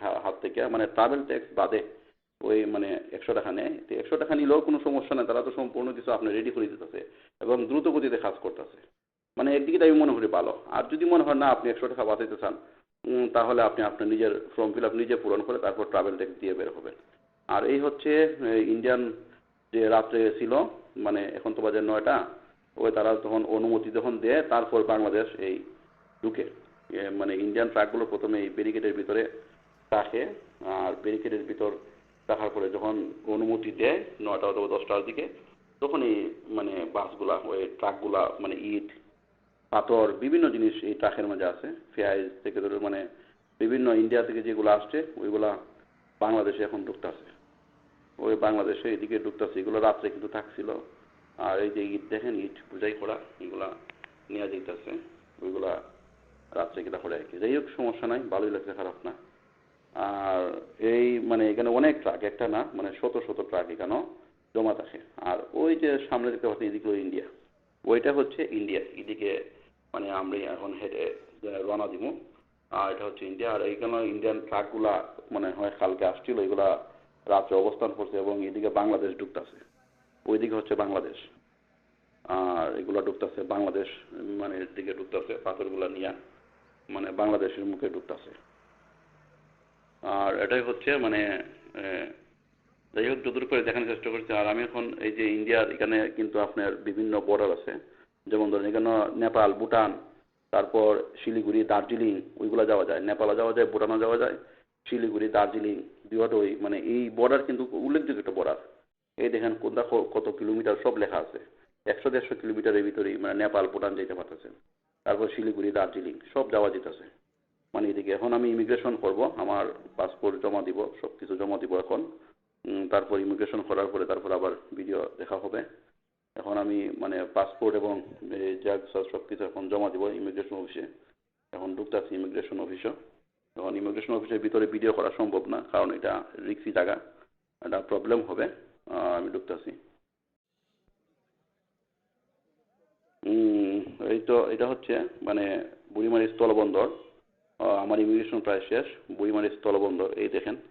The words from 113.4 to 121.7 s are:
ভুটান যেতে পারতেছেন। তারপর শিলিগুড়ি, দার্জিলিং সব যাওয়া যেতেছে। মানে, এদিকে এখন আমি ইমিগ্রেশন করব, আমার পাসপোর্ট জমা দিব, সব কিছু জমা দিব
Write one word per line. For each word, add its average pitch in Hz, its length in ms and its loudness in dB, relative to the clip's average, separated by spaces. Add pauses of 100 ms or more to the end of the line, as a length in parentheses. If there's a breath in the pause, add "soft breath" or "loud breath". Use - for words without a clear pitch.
ভুটান 98 280 -2
যেতে 92 200 -6
পারতেছেন। - 380 -14 (520)
তারপর 104 320 2
শিলিগুড়ি, 101 340 0
দার্জিলিং 95 480 -2 (140)
সব 135 180 0
যাওয়া 104 200 4
যেতেছে। 92 340 -8 (680)
মানে, 104 140 0
এদিকে 98 240 -2
এখন 110 200 0
আমি 120 180 4
ইমিগ্রেশন 117 460 2
করব, 101 400 2
আমার 101 300 0 (300)
পাসপোর্ট 95 460 -2
জমা 101 200 0
দিব, 92 260 -2 (120)
সব - 80 -8 (100)
কিছু 95 180 -6
জমা 98 220 -2
দিব 92 200 -2